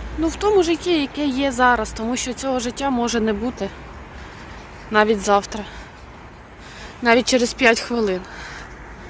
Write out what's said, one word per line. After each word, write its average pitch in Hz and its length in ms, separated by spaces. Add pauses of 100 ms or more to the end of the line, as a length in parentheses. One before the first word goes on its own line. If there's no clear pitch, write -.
(180)
ну, 320 100
в 311 80
тому 403 280
житті, 330 380
яке 277 240
є 277 260
зараз, 240 400
тому 233 260
що 247 160
цього 254 260
життя 247 300
може 240 300
не 220 140
бути 202 360 (1200)
навіть 214 300
завтра, 202 420 (1400)
навіть 240 260
через 247 260
п'ять 233 260
хвилин. 208 420 (880)